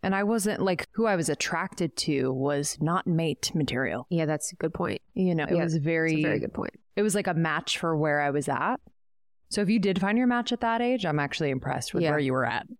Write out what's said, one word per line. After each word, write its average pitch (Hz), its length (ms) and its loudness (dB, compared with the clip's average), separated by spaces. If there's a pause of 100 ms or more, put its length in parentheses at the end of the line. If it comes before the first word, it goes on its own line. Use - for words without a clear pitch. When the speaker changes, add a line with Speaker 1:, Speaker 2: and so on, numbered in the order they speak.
Speaker 1:
And 190 120 0
I 196 80 0
wasn't, 208 400 0
like, 185 300 0
who 226 140 0
I 202 100 4
was 165 120 0
attracted 165 680 -2
to 135 340 0
was 143 480 -2
not 170 260 0
mate 160 480 0
material. 131 560 -2
Speaker 2:
Yeah, 165 160 0
that's 151 260 -4
a 175 40 -18
good 165 180 -4
point. - 260 -4 (140)
Speaker 1:
You 185 200 2
know, 156 100 0
it - 120 0
Speaker 2:
Yeah, 170 80 2
Speaker 1:
was 165 140 0
very, 160 380 2
Speaker 2:
that's 156 80 2
a 160 40 0
very - 120 0
good - 140 -6
point. - 200 -6 (220)
Speaker 1:
it 202 60 2
was, 208 120 2
like, 202 120 0
a 180 80 0
match 160 440 0
for 165 180 0
where 147 240 2
I 143 100 2
was 147 180 0
at. 156 280 0 (760)
So - 120 -2
if 190 80 2
you 226 80 4
did 190 220 2
find 202 180 2
your 254 80 4
match 240 260 0
at 240 80 -2
that 226 220 0
age, 240 240 0
I'm 151 120 2
actually 143 320 0
impressed 135 440 -4
with 170 100 2
Speaker 2:
Yeah. 156 60 2
Speaker 1:
where 151 100 2
you 135 120 2
were 127 140 2
at. 117 200 -4 (140)